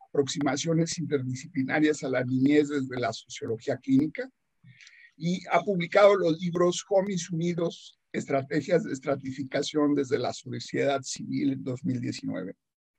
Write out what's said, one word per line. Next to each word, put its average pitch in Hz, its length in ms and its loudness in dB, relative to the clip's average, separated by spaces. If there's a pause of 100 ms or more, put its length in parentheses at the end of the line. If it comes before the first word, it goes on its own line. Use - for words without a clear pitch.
aproximaciones 160 880 0
interdisciplinarias 139 1080 0
a 135 40 -4
la 127 160 0
niñez 139 440 4
desde 131 320 -4
la 113 120 0
sociología 113 680 -6
clínica, 156 520 2 (840)
y 175 340 -2
ha - 100 4
publicado 202 540 6
los 175 260 2
libros 175 480 0
Homies 190 420 0
Unidos, 170 680 -4 (140)
Estrategias 139 720 0
de - 80 -6
Estratificación 143 1040 -2
desde 135 220 0
la 123 140 -2
Sociedad 131 720 -4
Civil 135 520 -4
en 131 100 -8
dos 127 200 -6
mil 120 160 -2
diecinueve, - 540 -6 (440)